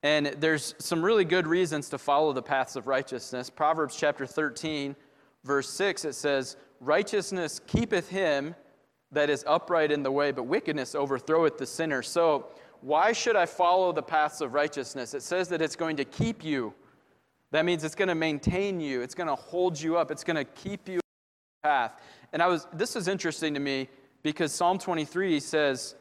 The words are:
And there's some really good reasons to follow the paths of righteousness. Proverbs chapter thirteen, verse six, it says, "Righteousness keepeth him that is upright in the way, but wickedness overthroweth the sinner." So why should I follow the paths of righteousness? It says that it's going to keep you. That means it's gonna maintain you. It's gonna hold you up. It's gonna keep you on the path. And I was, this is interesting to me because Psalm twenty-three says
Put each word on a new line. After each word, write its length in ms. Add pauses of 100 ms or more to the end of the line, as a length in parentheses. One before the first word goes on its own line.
And 240
there's 500
some 260
really 220
good 220
reasons 420
to 80
follow 340
the 120
paths 320
of 100
righteousness. 640
Proverbs 460
chapter 320
thirteen, 680 (480)
verse 260
six, 360
it 80
says, 440 (220)
"Righteousness 880
keepeth 440
him 460 (560)
that 180
is 180
upright 440
in 120
the 80
way, 200
but 120
wickedness 520
overthroweth 600
the 80
sinner." 360
So 460 (340)
why 320
should 220
I 100
follow 480
the 100
paths 380
of 120
righteousness? 600
It 100
says 260
that 120
it's 140
going 220
to 80
keep 380
you. 300 (800)
That 140
means 180
it's 120
gonna 180
maintain 640
you. 220
It's 140
gonna 200
hold 440
you 180
up. 140
It's 120
gonna 200
keep 440
you 80
on 60 (640)
the 60
path. 320 (300)
And 120
I 40
was, 260
this 220
is 120
interesting 480
to 40
me 280 (340)
because 300
Psalm 260
twenty-three 640
says 600